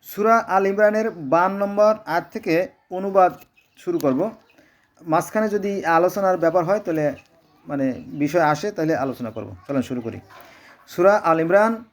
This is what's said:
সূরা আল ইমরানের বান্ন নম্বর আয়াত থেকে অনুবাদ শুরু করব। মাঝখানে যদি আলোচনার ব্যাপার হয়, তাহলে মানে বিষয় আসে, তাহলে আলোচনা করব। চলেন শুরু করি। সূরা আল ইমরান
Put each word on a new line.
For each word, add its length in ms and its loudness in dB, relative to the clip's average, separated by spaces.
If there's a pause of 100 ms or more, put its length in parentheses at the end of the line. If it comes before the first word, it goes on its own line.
সূরা 360 2
আল 280 0
ইমরানের 440 2
বান্ন 560 0
নম্বর 280 2 (120)
আয়াত 260 -4
থেকে 360 -2 (220)
অনুবাদ 440 2 (420)
শুরু 220 -4
করব। 320 0 (720)
মাঝখানে 460 -2
যদি 360 -4
আলোচনার 520 2
ব্যাপার 280 2
হয়, 160 0
তাহলে 340 -2 (520)
মানে 260 -4 (140)
বিষয় 340 -2
আসে, 320 0
তাহলে 240 -2
আলোচনা 340 -6
করব। 260 -12 (120)
চলেন 140 -2
শুরু 180 -6
করি। 200 -10 (680)
সূরা 300 4
আল 240 2
ইমরান 520 2